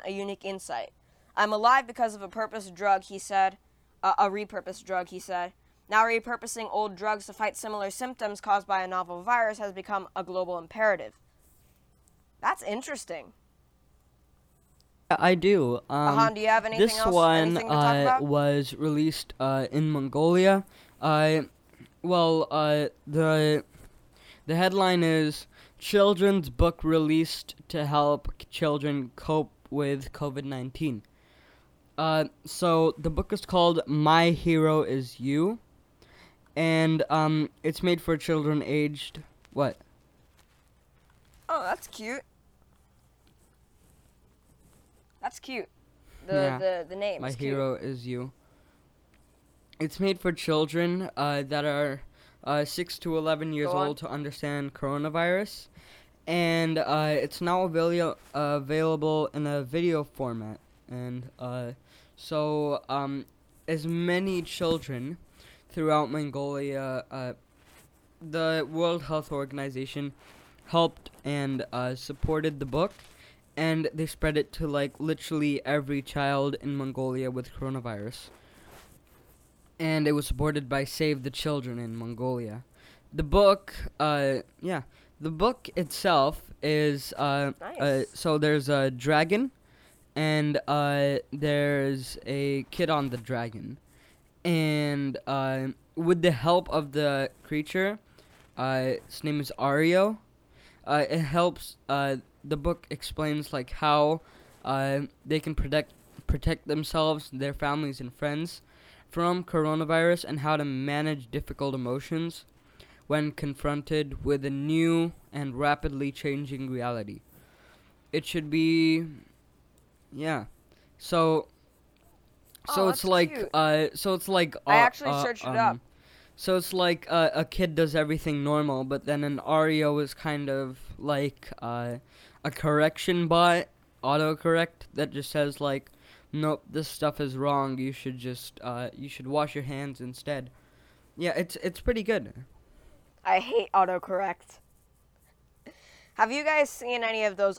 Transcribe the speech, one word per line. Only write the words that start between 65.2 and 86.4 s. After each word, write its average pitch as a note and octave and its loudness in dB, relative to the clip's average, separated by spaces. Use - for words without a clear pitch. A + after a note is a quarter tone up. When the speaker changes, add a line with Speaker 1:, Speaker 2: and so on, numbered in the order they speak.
Speaker 2:
throughout D3+ 2
Mongolia, C#3 -4
uh, B2+ -8
the D#3+ 0
World E3+ 0
Health D#3 -4
Organization C#3 -6
helped E3 0
and, C#3 -2
uh, B2+ -4
supported D3+ -2
the C3+ -6
book, D3+ -2
and D#3+ 0
they D#3 -2
spread D#3 -2
it - 0
to, E3 -6
like, C#3+ -2
literally D3+ -2
every C#3+ -2
child C#3 0
in C#3 -6
Mongolia C3 -4
with B2+ -8
coronavirus. A#2+ -8
And D#3 2
it D3 4
was D3 0
supported D3 -2
by C#3 -2
Save D3 -2
the C3+ -6
Children B2+ -4
in A#2 -8
Mongolia. A#2 -6
The D#3 -4
book, G3 6
uh, C#3+ 2
yeah, E3 -4
the D#3 -4
book G3 0
itself D#3+ 2